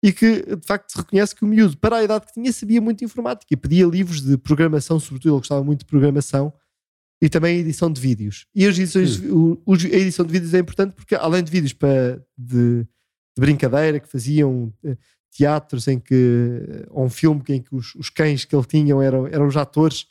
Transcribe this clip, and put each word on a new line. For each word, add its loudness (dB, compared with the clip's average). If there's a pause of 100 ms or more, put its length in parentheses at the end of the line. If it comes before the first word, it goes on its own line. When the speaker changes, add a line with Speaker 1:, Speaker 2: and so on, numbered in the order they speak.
Speaker 1:
e 4
que, 2 (120)
de -14
facto, -6
se -10
reconhece -2
que -4
o 0
miúdo, 4
para 0
a 2
idade -2
que -20
tinha, -4
sabia 0
muito -4
de -10
informática -6
e -2
pedia 2
livros -2
de 2
programação, 0
sobretudo -2
ele 2
gostava -4
muito -2
de -20
programação, 0 (680)
e 4
também 2
a 0
edição -2
de -6
vídeos. -4 (100)
E 4
as 2
edições, 0
Speaker 2:
Hum. 2
Speaker 1:
o, 4
os, 2
a -2
edição 0
de -8
vídeos -4
é 4
importante -2
porque, -4
além 0
de -8
vídeos -2
para, 0 (120)
de, 0
de -10 (540)
brincadeira, 2
que -20
faziam, -2 (140)
eh, -6 (400)
teatros -2
em 0
que, 0
ou -2
um 0
filme 0
em -2
que -14
os, -10
os -12
cães -2
que -4
ele 2
tinha 2
eram, 0
eram 0
os 0
atores -2